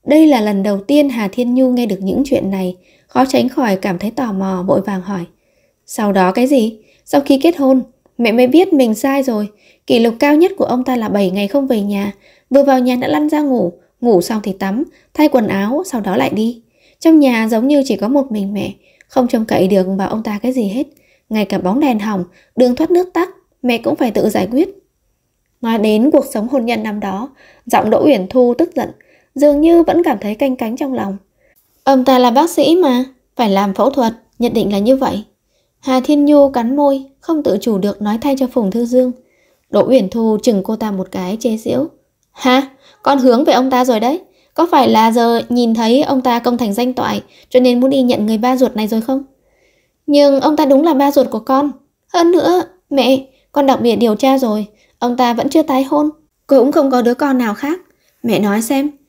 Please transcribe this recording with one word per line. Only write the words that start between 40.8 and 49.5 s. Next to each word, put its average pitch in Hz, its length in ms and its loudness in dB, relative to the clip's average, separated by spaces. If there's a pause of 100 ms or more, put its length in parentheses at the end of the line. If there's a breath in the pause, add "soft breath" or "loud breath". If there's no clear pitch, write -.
một 185 200 -6
cái 190 300 -6
chế 220 160 -4
giễu. 247 320 -4 (440)
"Hả? 262 380 0 (320 soft breath)
Con 277 160 0
hướng 254 260 4
về 320 80 2
ông 254 180 0
ta 254 140 0
rồi 240 160 0
đấy. 269 200 -2 (340 soft breath)
Có 339 160 0
phải 262 180 4
là 226 240 4
giờ 233 360 0
nhìn 240 260 0
thấy 233 280 2
ông 269 180 -2
ta 247 180 -2
công 240 180 -2
thành 233 160 -4
danh 247 220 -2
toại, 208 280 -4 (280 soft breath)
cho 254 100 2
nên 247 200 2
muốn 262 100 2
đi 269 120 2
nhận 240 240 0
người 220 120 0
ba 254 180 0
ruột 247 200 0
này 214 120 -2
rồi 226 120 -2
không?" 269 240 -4 (840)